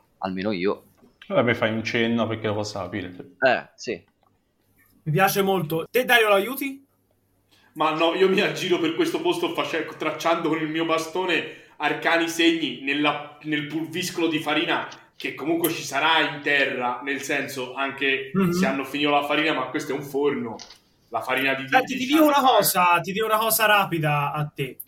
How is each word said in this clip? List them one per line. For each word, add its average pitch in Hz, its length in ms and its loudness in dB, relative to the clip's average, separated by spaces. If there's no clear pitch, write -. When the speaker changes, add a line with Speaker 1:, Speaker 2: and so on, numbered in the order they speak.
Speaker 1:
almeno 95 320 -4
io. 95 320 -2
Speaker 2:
Vabbè, 120 280 2
fai 113 160 0
un 110 120 -4
cenno 117 440 0
perché 110 200 -4
lo 104 60 0
possa 104 300 -6
capire. 90 320 -8
Speaker 1:
Eh, 117 340 4
sì. 98 280 -10
Speaker 3:
Mi 156 80 -4
piace 196 300 2
molto. 165 480 0
Te, 254 160 2
Dario, 233 220 4
lo 208 80 6
aiuti? 269 500 -2
Speaker 4:
Ma 156 220 0
no, 165 180 2
io 185 160 4
mi 190 120 4
aggiro 175 380 0
per 160 160 0
questo 165 260 0
posto 170 320 0
face-, 151 340 -4
tracciando 160 520 0
con 160 100 0
il 156 100 -2
mio 160 160 -2
bastone 160 800 -2
arcani 160 520 0
segni 165 520 2
nella, 147 640 -2
nel 147 240 -2
pulviscolo 165 600 -4
di 156 120 -2
farina, 156 480 -2
che 135 180 -8
comunque 160 380 0
ci 156 120 -8
sarà 147 520 2
in 143 60 -10
terra, 123 640 0
nel 139 180 -4
senso, 131 520 -6
anche 135 600 -2
Speaker 3:
Mhm. 185 180 2
Speaker 4:
se 180 160 0
hanno 135 180 -2
finito 147 240 0
la 143 140 4
farina, 151 300 0
ma 131 160 -2
questo 135 240 -4
è - 20 0
un 147 80 -6
forno. 131 520 -2
La 113 120 -4
farina 135 320 0
di, 131 140 -6
Speaker 3:
Senti, 196 260 2
Speaker 4:
di 254 60 -4
Speaker 3:
ti 254 80 -2
dico 311 160 6
una 294 100 6
Speaker 4:
Shanghai. 262 240 4
Speaker 3:
cosa, 175 440 4
ti 190 120 -8
dico 220 120 -2
una 220 120 2
cosa 220 280 2
rapida 156 680 2
a 151 140 -2
te. 135 400 -8